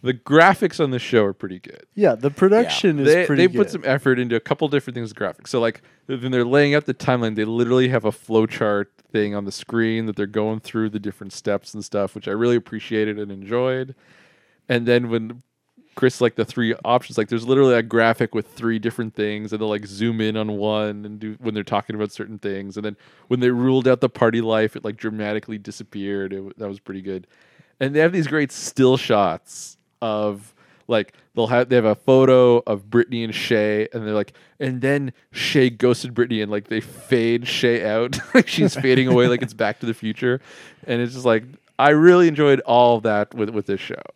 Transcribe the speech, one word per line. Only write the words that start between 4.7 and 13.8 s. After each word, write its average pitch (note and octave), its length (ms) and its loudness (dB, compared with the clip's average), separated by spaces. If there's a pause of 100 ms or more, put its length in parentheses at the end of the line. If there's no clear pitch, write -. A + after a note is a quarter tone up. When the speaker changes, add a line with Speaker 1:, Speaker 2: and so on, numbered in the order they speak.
Speaker 1:
things A#2 160 -10
with G#2 80 -20
graphics. - 300 -8
So, B2 120 -2
like, A2+ 220 -2 (240)
when C3 240 -6
they're B2 140 2
laying C#3+ 300 4
out D3 120 0
the C3 80 -4
timeline, A#2+ 420 -2
they G#2+ 80 -2
literally A#2+ 440 2
have B2 160 0
a G#2+ 80 0
flow A2 340 0
chart G#2 460 -4 (200)
thing G#2 220 -2
on G2+ 100 -6
the G2 80 -10
screen A2+ 540 -2
that G#2 100 -6
they're G2+ 100 -4
going G#2+ 340 -4
through A2 300 -4
the G#2 100 -8
different G2 320 -12
steps - 420 -6
and G#2 100 -12
stuff, G2+ 300 -6
which G2+ 140 -12
I G2 40 -4
really A#2+ 240 0
appreciated G#2+ 600 -4
and G#2 120 -10
enjoyed. B2+ 640 -6 (760)